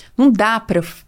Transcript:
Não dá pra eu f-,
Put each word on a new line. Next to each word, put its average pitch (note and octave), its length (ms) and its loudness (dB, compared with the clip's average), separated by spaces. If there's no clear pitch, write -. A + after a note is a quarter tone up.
Não C4 160 4
dá G#3+ 260 0
pra F3 220 -4
eu - 20 -2
f-, - 260 -16